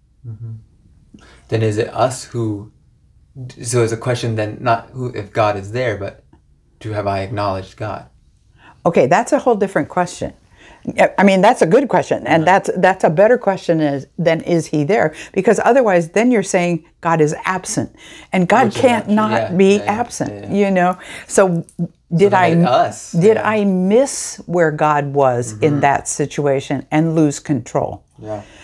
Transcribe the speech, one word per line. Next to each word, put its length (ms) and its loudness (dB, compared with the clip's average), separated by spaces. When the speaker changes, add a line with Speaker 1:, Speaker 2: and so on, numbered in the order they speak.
Speaker 1:
Mm-hmm. 260 -14
Then 140 0
is 140 0
it 160 0
us 320 -2
who, 460 -8
so 220 0
is 80 0
a 60 -6
question 380 -4
then 260 -6
not 300 -2
who, 240 -10
if 160 -12
God 260 0
is 140 -12
there, 260 -4
but 260 -12
do, 120 -10
have 160 -4
I 140 -2
acknowledged 560 -6
God? 320 -12
Speaker 2:
Okay, 220 2
that's 240 0
a 80 2
whole 160 2
different 340 -2
question. 440 -6
Yeah, 240 2
I 60 4
mean, 180 4
that's 220 4
a 20 2
good 240 4
question. 380 -2
And 160 2
Speaker 1:
Right. 20 0
Speaker 2:
that's, 320 2
that's 260 2
a 60 4
better 280 4
question 440 -2
is, 240 -2
than 220 0
is 260 0
he 160 0
there? 320 0
Because 300 2
otherwise, 460 2
then 220 2
you're 120 2
saying 420 -2
God 200 2
is 140 2
absent. 500 -6
And 160 0
God 200 4
Speaker 1:
Which 80 -4
is 60 -4
Speaker 2:
can't 280 2
Speaker 1:
not 220 2
Speaker 2:
not 60 0
Speaker 1:
true. 120 -2
Yeah, 80 -2
Speaker 2:
be 200 6
Speaker 1:
yeah, 60 -4
yeah, 80 -4
Speaker 2:
absent, 300 -6
Speaker 1:
yeah, 100 -14
yeah. 0 -
Speaker 2:
you 40 0
know? 260 2
So 380 2
Speaker 1:
So 100 -6
Speaker 2:
did 160 4
Speaker 1:
then 20 -2
Speaker 2:
I, 140 4
Speaker 1:
it, 180 4
us, 480 0
Speaker 2:
did 240 4
Speaker 1:
yeah. 120 -2
Speaker 2:
I 160 0
miss 720 0
where 260 0
God 420 0
was 400 0
in 60 -12
Speaker 1:
Mm-hmm. 60 -2
Speaker 2:
that 280 0
situation 840 -4
and 240 0
lose 240 2
control? 640 -4
Speaker 1:
Yeah. 240 -10